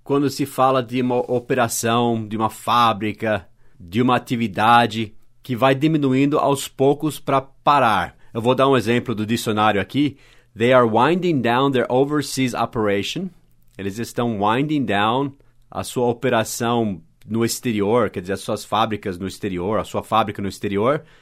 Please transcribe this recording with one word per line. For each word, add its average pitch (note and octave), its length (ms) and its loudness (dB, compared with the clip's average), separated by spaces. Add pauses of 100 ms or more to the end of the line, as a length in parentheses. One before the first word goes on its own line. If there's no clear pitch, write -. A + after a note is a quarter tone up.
quando C#3 280 0
se C#3 160 -4
fala C3 360 2
de B2 200 -4
uma B2 140 0 (140)
operação, A#2+ 960 0
de G#2 100 -8
uma A2 120 0
fábrica, A2 960 0 (320)
de F2+ 220 -4
uma B2 160 4
atividade A2+ 1000 0 (280)
que B2 120 -6
vai C3+ 200 2
diminuindo C#3+ 640 2
aos C#3 280 0
poucos C#3 540 -2
pra C#3 200 0
parar. A#2+ 760 0 (160)
Eu A#2 80 -6
vou A#2 140 2
dar C3+ 140 4
um C#3 80 6
exemplo A#2+ 380 0
do G#2 120 -4
dicionário G#2+ 540 0
aqui. C3+ 360 -2 (400)
They A#2 160 2
are B2 160 6
winding D3+ 520 2
down A#2+ 320 2
their B2 160 2
overseas C3+ 640 0
operation. A2 760 -2 (480)
Eles G2 220 -8
estão A#2 420 -4
winding C3+ 440 0
down A2 480 0 (380)
a F#2+ 140 -8
sua B2 220 -2
operação A#2 960 -2 (240)
no A2 180 0
exterior, A2 640 0
quer G2+ 100 -8
dizer, F#2 120 -6
as G2 80 -6
suas G#2 240 -6
fábricas G#2 540 -2
no F#2+ 80 -6
exterior, F#2+ 520 -4
a E2+ 60 -2
sua - 180 -6
fábrica G#2+ 380 0
no G2 80 -4
exterior, G#2+ 560 -2 (180)